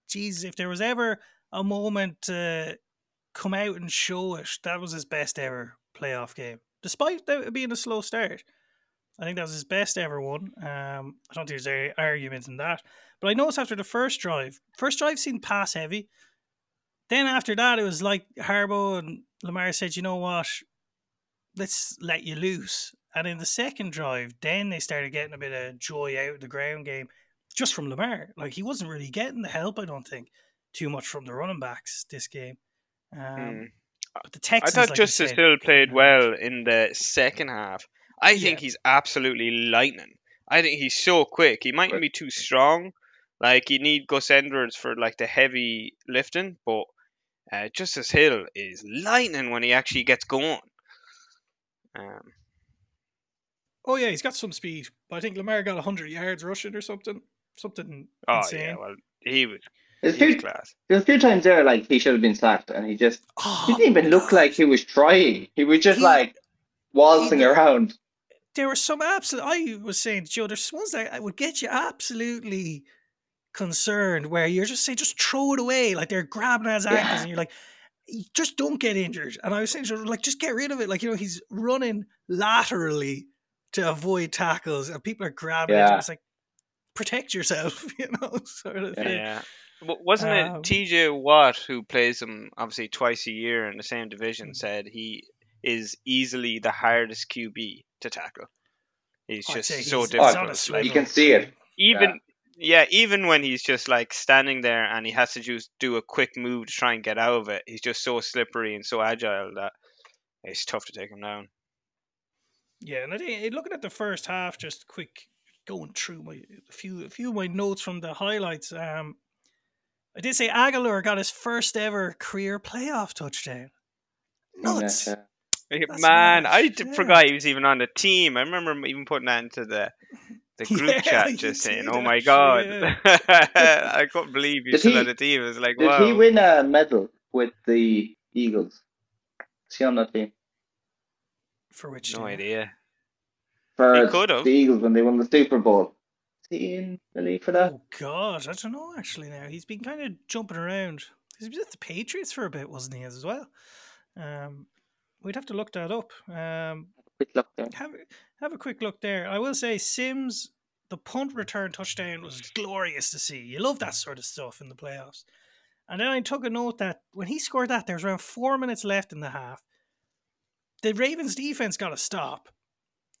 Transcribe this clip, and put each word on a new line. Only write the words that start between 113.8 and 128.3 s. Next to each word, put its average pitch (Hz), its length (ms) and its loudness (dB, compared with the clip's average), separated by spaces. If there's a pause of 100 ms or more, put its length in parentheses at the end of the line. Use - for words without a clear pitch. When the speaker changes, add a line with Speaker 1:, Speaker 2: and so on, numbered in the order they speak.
Speaker 1:
the 202 80 -12
first 202 380 -10
half, 185 300 -8
just - 300 -16
quick - 400 -20 (380)
going 165 280 -14
through 165 300 -12
my, 156 180 -20 (280)
a - 20 -20
few, 185 340 -14
a - 40 -16
few 240 200 -10
of 220 60 -6
my 190 120 -4
notes 196 340 -4
from 180 200 -10
the 160 120 -12
highlights. 196 580 -6
Um, 160 460 -10 (960)
I 180 60 -16
did 254 140 -4
say 233 140 0
Aguilar 240 520 0
got 208 160 0
his 190 140 -4
first 233 440 -4
ever 208 440 -4
career 196 400 -8
playoff 247 540 -8
touchdown. 135 580 -12 (840)
Speaker 3:
Seen - 80 -18
that, 107 180 0
Speaker 1:
Nuts. 104 260 -2
Speaker 3:
yeah. 104 80 -6 (560)
Speaker 2:
Eh, 147 160 -4
Speaker 1:
That's 151 140 -8
Speaker 2:
man, 170 420 8
Speaker 1:
mad. - 100 -2
Speaker 2:
I 294 140 6
d-, 202 180 -4
Speaker 1:
Yeah. 269 80 -12
Speaker 2:
forgot 175 320 8
he 143 80 4
was 143 140 -4
even 139 180 0
on 135 140 4
the 123 80 0
team. 180 500 2